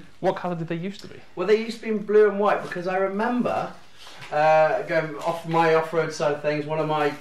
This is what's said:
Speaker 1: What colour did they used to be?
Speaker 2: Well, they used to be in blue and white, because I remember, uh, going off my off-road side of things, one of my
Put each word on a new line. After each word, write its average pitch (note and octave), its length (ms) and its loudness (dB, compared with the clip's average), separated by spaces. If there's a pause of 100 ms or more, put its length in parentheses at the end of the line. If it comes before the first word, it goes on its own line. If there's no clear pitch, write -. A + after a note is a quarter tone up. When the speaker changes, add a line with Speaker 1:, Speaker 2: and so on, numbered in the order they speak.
(220)
Speaker 1:
What F#3 160 0
colour F3+ 180 -4
did E3 120 -6
they E3+ 80 -4
used F#3+ 260 -8
to F#3+ 60 -16
be? - 100 -18 (180)
Speaker 2:
Well, F3+ 100 -4
they G#3+ 120 4
used A3+ 200 -6
to - 60 -16
be A3+ 60 -4
in G#3+ 100 0
blue G#3+ 280 6
and G3 120 0
white, G3+ 240 2
because F3 240 -6
I F#3 100 0
remember, G3 720 -2 (600)
uh, D#3 520 4
going D#3+ 340 -2
off E3 300 -4
my D#3+ 280 4
off-road D#3+ 360 0
side D3 220 0
of C#3 80 -4
things, D3+ 240 -2
one D#3 140 -4
of D3+ 80 -2
my D3 340 0